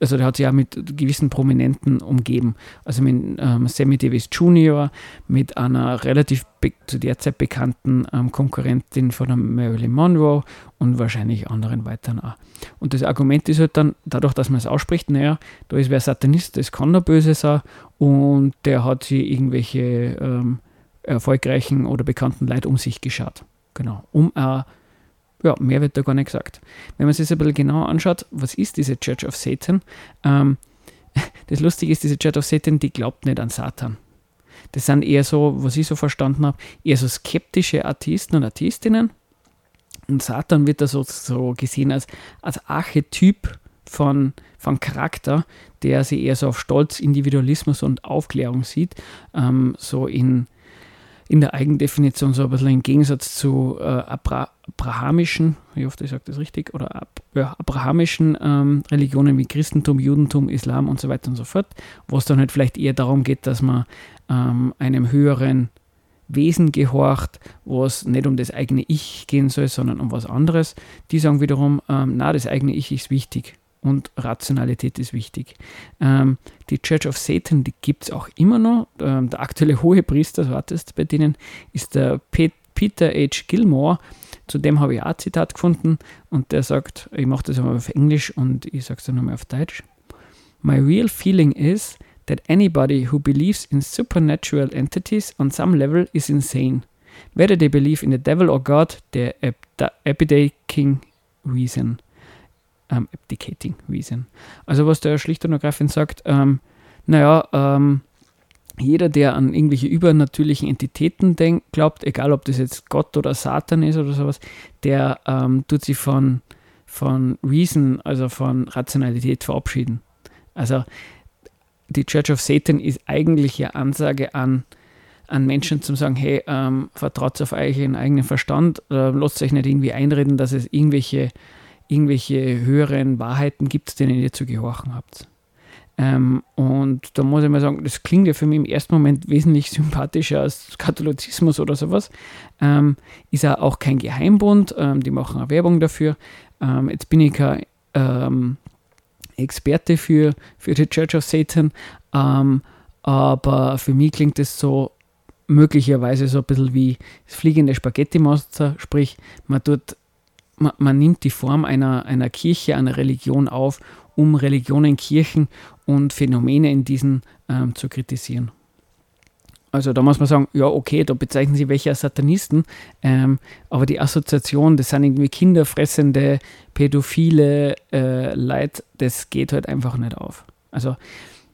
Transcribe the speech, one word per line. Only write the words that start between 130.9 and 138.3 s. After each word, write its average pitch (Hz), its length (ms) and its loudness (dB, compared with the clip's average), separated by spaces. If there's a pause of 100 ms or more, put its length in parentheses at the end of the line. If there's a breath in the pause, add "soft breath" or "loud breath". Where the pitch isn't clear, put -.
irgendwelche 135 720 0
höheren 135 600 0
Wahrheiten 135 480 -2
gibt, - 320 -6
denen 131 160 2
ihr 127 160 -2
zu - 120 -8
gehorchen 120 500 -6
habt. - 340 -18 (720 soft breath)
Ähm, 131 440 2 (140)
und 135 600 -2
da 143 60 2
muss 143 220 2
ich 147 40 4
mal 147 120 2
sagen, 143 240 -2
das - 180 -8
klingt 190 240 4
ja 156 80 2